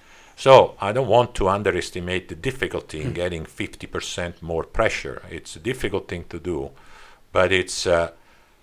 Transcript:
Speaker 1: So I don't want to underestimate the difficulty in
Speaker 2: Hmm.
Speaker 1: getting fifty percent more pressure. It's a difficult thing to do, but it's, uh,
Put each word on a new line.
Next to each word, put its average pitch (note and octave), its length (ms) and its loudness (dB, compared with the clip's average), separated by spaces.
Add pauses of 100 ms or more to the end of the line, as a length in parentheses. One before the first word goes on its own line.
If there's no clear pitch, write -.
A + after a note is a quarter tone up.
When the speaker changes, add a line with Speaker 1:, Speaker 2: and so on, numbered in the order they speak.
(360)
Speaker 1:
So B2+ 460 8
I G2+ 100 -2
don't B2+ 160 0
want A2+ 280 2
to F#2+ 140 0
underestimate F2+ 800 -2
the F2 60 -12
difficulty E2 680 -6
in C#2 60 -6
Speaker 2:
Hmm. D#2+ 60 -6
Speaker 1:
getting E2+ 320 -6
fifty - 420 -12
percent F2 540 -8
more E2 220 -4
pressure. - 680 -2
It's - 260 -14
a - 40 -18
difficult G#2+ 480 -4
thing E2+ 220 -10
to E2+ 100 -10
do, D2+ 320 -6 (600)
but F#2 200 4
it's, F#2 340 -2
uh, E2+ 260 2 (520)